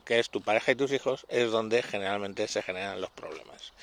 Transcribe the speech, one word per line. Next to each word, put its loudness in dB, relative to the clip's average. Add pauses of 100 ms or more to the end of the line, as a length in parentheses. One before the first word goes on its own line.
que 4
es 0
tu -4
pareja 2
y -4
tus 0
hijos, -2
es 2
donde 2
generalmente -2
se -2
generan -6
los -6
problemas. -14